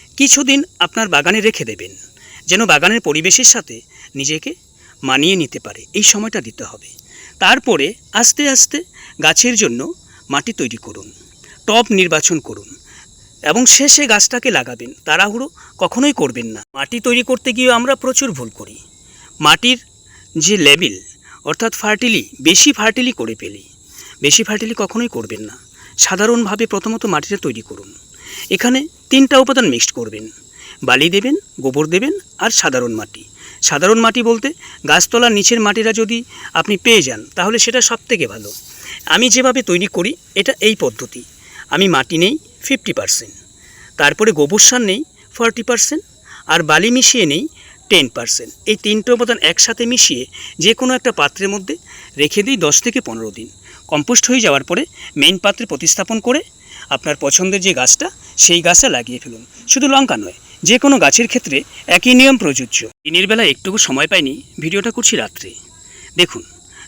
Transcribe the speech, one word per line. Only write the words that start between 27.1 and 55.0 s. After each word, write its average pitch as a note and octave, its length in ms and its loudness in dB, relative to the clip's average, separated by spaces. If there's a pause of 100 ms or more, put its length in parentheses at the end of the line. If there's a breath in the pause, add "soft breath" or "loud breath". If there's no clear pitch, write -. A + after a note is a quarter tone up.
তৈরি A2+ 160 -8
করুন। G#2 280 -20 (600 loud breath)
এখানে B3 300 0 (280)
তিনটা C4+ 340 6
উপাদান B3+ 300 2
মিক্সড A#2+ 260 -2
করবেন, G#2+ 260 -10 (580 loud breath)
বালি C3 280 2
দেবেন, G#3 240 0 (260)
গোবর C3+ 240 0 (100)
দেবেন C4+ 200 0 (240)
আর - 120 0 (100)
সাধারণ B2 340 0
মাটি। - 280 -12 (400 loud breath)
সাধারণ F3+ 380 4
মাটি A3+ 220 2
বলতে A#3 260 0 (400 loud breath)
গাছতলার A#3 440 4
নিচের G#3 280 2
মাটিটা G#3+ 320 0
যদি A3 260 -2 (360 loud breath)
আপনি E3 240 0
পেয়ে A3+ 280 4
যান, F3 140 -8 (140)
তাহলে G3+ 240 -2
সেটা A#3 220 0 (100)
সবথেকে G#3+ 360 -4
ভালো। G#2 240 -12 (640 loud breath)
আমি A3+ 140 4
যেভাবে B3+ 340 2
তৈরি F3+ 340 0
করি, F#3+ 160 -2 (220)
এটা G3+ 260 0
এই G#3+ 220 2
পদ্ধতি। B2 400 -6 (520 loud breath)
আমি F#3+ 140 2
মাটি D#3 300 0
নেই G3+ 160 2 (280)
ফিফটি B3 360 -4
পার্সেন্ট, - 360 -6 (640 loud breath)
তারপরে D#3 340 2
গোবর D3+ 360 2
সার B3 220 0
নেই G#3+ 100 -2 (340 soft breath)
ফর্টি A3+ 340 -2
পার্সেন্ট, C#4+ 340 -2 (440 loud breath)
আর E3 140 2 (100)
বালি F3+ 200 4
মিশিয়ে B3 360 2
নেই D3+ 180 -2 (460 loud breath)
টেন D#3+ 160 4 (100)
পার্সেন্ট। A#2 360 -6 (180)
এই G#3+ 120 0
তিনটে G#3+ 300 -2
উপাদান A#3 260 0 (120)
একসাথে A#3 360 -2
মিশিয়ে D#3 380 0 (340 loud breath)
যে E3 160 2
কোনো B3+ 200 -2
একটা B3 180 -2
পাত্রের D#3+ 420 -2
মধ্যে G3+ 200 -10 (420 loud breath)
রেখে D3 260 0
দিই B3 240 -2
দশ - 160 2
থেকে A#3 260 -2
পনেরো A2+ 300 -10
দিন। A2+ 100 -16 (400 loud breath)
কম্পোস্ট D#3+ 420 0
হয়ে B3 140 2
যাওয়ার C#3 200 2
পরে G3 180 -4 (340 loud breath)